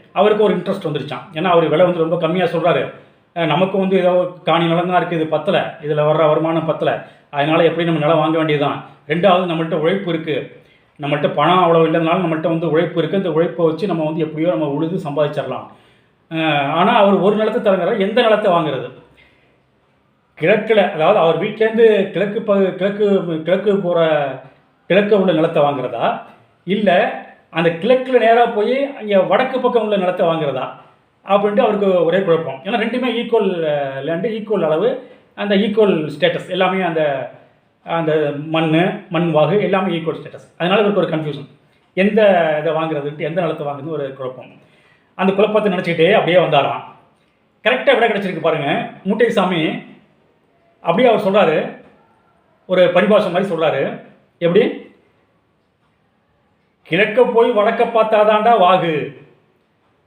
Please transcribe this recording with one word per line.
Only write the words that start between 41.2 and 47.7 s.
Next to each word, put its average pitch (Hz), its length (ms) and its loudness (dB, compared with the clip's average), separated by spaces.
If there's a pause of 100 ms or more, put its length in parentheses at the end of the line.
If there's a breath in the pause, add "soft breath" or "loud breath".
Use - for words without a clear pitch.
எந்த 190 640 4
இதை 156 140 -2
வாங்குறதுன்ட்டு, 151 440 -4
எந்த 165 240 -4
நிலத்தை 156 260 -4
வாங்குறதுன்னு 139 220 -8
ஒரு 139 240 -6
குழப்பம். 127 460 -14 (560 soft breath)
அந்த 190 180 0
குழப்பத்தை 208 380 2
நினைச்சுக்கிட்டே 170 420 2
அப்படியே 175 300 4
வந்தாராம். 139 380 0 (840)
கரெக்டா 247 300 2